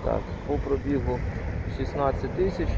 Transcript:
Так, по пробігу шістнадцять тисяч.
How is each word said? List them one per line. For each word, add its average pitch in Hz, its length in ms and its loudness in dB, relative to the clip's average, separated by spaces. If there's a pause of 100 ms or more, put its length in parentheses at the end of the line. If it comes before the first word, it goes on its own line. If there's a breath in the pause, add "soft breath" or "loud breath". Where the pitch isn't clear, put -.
Так, - 160 2 (260)
по 143 80 0
пробігу 135 640 0 (580)
шістнадцять 139 580 0
тисяч. 180 440 2